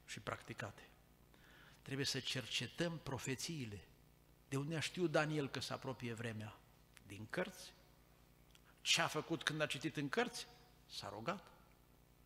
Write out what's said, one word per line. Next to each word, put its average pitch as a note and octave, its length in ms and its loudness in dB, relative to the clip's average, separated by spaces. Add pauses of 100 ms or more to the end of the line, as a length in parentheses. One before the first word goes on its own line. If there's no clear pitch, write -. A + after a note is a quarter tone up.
și - 140 -8
practicate. - 680 -4 (960)
Trebuie C3+ 240 0
să C3+ 140 2
cercetăm D#3 760 0
profețiile. B2+ 880 -2 (640)
De C3+ 80 0
unde D3 200 2
a D3+ 40 2
știut E3+ 300 4
Daniel D3+ 380 6
că B2+ 120 -2
se - 120 -2
apropie B2 400 -2
vremea? A2 460 -4 (480)
Din G2+ 240 -8
cărți. - 420 -4 (1080)
Ce - 200 6
a E3 60 6
făcut D#3 360 0
când D#3 180 4
a D3+ 60 4
citit C#3 300 -2
în C#3+ 120 2
cărți? - 380 0 (400)
S-a - 220 -8
rugat. C3+ 380 -4 (800)